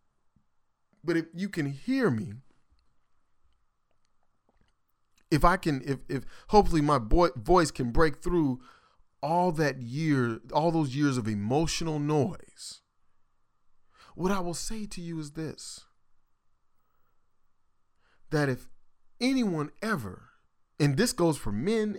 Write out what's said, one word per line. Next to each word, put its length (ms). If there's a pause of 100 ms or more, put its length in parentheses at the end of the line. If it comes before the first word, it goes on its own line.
(1040)
But 140
if 160
you 160
can 180
hear 440
me, 220 (3000)
if 140
I 120
can, 280
if, 140 (100)
if 160 (240)
hopefully 320
my 180
boi-, 360
voice 360
can 200
break 300
through 380 (640)
all 300
that 280
year, 600 (100)
all 200
those 240
years 220
of 100
emotional 720
noise, 840 (1300)
what 180
I 100
will 120
say 340
to 140
you 180
is 120
this, 540 (2500)
that 200
if 180 (520)
anyone 520 (100)
ever, 420 (560)
and 180
this 160
goes 240
for 140
men 480